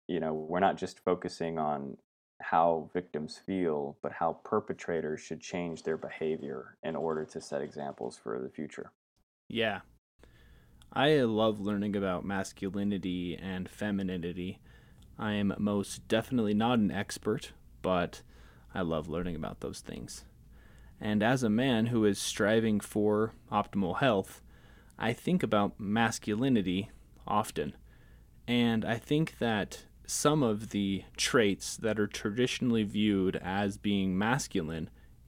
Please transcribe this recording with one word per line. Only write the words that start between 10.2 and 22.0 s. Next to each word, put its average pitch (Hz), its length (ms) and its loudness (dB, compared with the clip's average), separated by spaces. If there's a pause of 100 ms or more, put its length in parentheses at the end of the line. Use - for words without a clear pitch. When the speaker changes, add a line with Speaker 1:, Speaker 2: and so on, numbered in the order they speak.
Speaker 2:
I 147 260 4
love 110 420 4
learning 101 360 0
about 95 300 0
masculinity 95 1120 -4
and 92 320 -8
femininity. 92 920 -4 (580)
I 107 160 -2
am 101 240 2
most 101 500 -2
definitely 110 460 2
not 113 260 4
an 101 120 4
expert, - 600 -4 (300)
but 90 400 2 (520)
I 95 80 -2
love 80 280 0
learning 87 260 -2
about 69 240 -8
those - 220 -8
things. - 440 -12 (760)
And 107 220 0
as 127 220 4
a 110 60 2
man 117 380 2
who 117 180 4